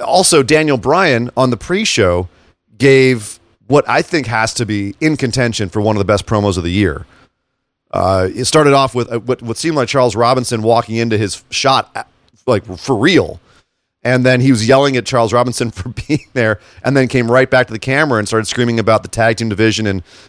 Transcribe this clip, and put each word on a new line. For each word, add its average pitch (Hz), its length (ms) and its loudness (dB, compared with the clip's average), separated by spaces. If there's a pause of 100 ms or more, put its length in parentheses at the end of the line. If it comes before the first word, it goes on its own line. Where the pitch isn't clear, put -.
also 170 400 2
Daniel 151 360 2
Bryan 127 580 0
on 127 140 2
the 117 80 -2
pre-show 98 720 0 (500)
gave 131 600 2 (280)
what 135 220 2
I 135 140 0
think 151 240 -4
has 113 280 -2
to 120 120 -4
be 101 340 -6
in 156 160 0
contention 120 520 -2
for 107 140 -4
one 107 140 2
of - 20 -2
the 98 80 -2
best 101 200 0
promos 101 300 0
of 87 80 -4
the 87 80 -2
year. 90 340 0 (840)
Uh, 92 440 0
it 120 120 -6
started 147 280 2
off 135 200 0
with, 120 180 -4
uh, 117 80 -6
what, 120 220 -6
what 113 140 -8
seemed 160 200 -4
like 123 120 -2
Charles 127 280 0
Robinson 120 460 0
walking 113 340 0
into 117 200 0
his 104 340 -4
shot, 135 440 0
uh, 110 100 -10 (420)
like, 110 180 0 (140)
for 131 180 -2
real. 123 420 0 (640)
And 127 200 0
then 127 160 4
he 135 100 4
was 113 180 2
yelling 135 280 4
at 117 100 -2
Charles 117 260 0
Robinson 120 380 -2
<laughs> - 20 -12
for - 160 -12
being 143 460 -6
there, 110 260 0 (240)
and 135 120 0
then 131 120 2
came 120 220 0
right 131 200 4
back 127 180 2
to - 40 -12
the 110 60 -8
camera 135 400 0
and 104 100 -2
started 110 180 -2
screaming 120 320 -2
about 107 240 2
the 90 60 -16
tag 113 300 0
team 113 100 -4
division 107 380 0
and, 95 160 -2 (260)